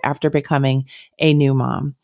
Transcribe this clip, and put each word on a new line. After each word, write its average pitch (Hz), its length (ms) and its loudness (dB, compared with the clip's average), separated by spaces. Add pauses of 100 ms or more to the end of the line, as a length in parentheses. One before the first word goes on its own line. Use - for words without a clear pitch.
after 143 260 -2
becoming 139 600 0 (300)
a 156 140 4
new 139 200 2
mom. 131 500 -4